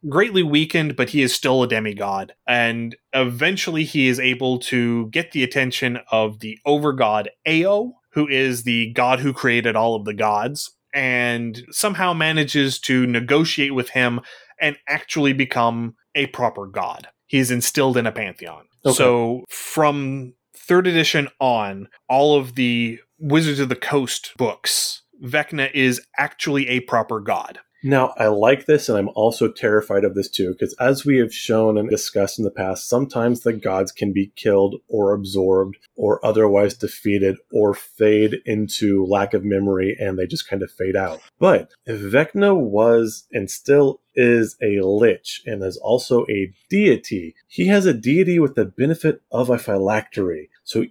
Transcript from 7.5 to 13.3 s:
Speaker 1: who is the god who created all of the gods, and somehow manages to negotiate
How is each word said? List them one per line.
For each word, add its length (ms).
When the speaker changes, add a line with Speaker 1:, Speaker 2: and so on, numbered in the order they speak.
Speaker 1:
who 160
is 360
the 280
god 300
who 100
created 460
all 180
of 80
the 100
gods, 580
and 800
somehow 420
manages 680
to 280
negotiate 680